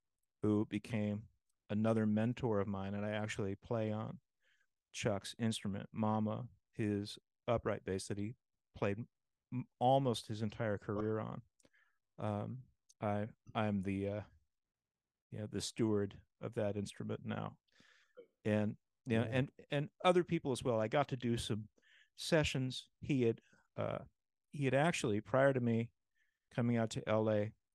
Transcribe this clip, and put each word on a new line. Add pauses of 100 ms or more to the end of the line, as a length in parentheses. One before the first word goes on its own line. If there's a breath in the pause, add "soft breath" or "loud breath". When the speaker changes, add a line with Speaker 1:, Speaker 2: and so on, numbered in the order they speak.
(420)
Speaker 1:
who
became (460)
another
mentor
of
mine.
And
I
actually
play
on (760)
Chuck's
instrument,
Mama, (280)
his (280)
upright
bass
that
he (420)
played (480)
m-, (120)
almost
his
entire
career
on. (760 soft breath)
Um, (420)
I, (260)
I'm
the,
uh, (1120)
you
know,
the
steward (280)
of
that
instrument
now. (880 loud breath)
And, (300)
you
know,
Speaker 2:
Yeah.
Speaker 1:
and, (200)
and (160)
other
people
as
well.
I
got
to
do
some (480 soft breath)
sessions. (120)
He
had (400 soft breath)
uh, (540)
he
had
actually,
prior
to
me (640)
coming
out
to
L
A, (220)